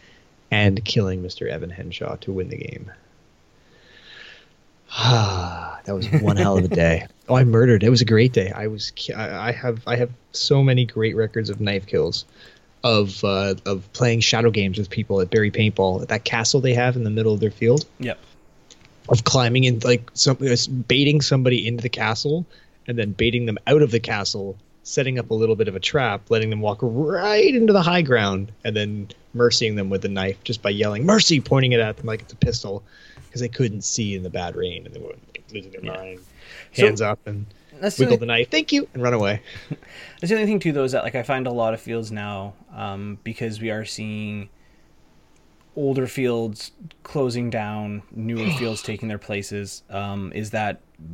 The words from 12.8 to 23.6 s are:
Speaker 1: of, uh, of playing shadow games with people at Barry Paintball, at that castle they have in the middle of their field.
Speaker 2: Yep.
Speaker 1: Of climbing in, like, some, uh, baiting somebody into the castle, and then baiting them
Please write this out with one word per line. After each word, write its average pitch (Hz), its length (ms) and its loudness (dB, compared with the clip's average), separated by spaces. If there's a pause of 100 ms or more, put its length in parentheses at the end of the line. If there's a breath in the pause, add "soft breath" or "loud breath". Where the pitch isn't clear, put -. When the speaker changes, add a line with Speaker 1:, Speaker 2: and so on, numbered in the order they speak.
Speaker 1:
of, 104 400 2
uh, 98 320 0 (120)
of 98 260 -6
playing 117 260 2
shadow 113 320 4
games 98 280 0
with 101 120 -4
people 101 300 0
at 90 100 0
Barry 107 220 2
Paintball, 95 500 2
at - 60 -8
that 110 160 -2
castle 117 360 0
they 127 140 2
have 123 220 2
in 120 80 -2
the 107 60 -2
middle 110 220 2
of 104 60 0
their 104 140 0
field. 123 340 2 (140)
Speaker 2:
Yep. 120 180 -8 (920)
Speaker 1:
Of 117 140 4
climbing 127 400 2
in, 123 160 4
like, 120 360 2
some, 135 280 2
uh, 127 140 2 (320)
baiting 143 320 4
somebody 123 480 2
into 117 140 -4
the 123 60 -2
castle, 131 560 -2 (440 soft breath)
and 120 100 -4
then 104 140 -2
baiting 117 340 0
them 107 120 -2 (100)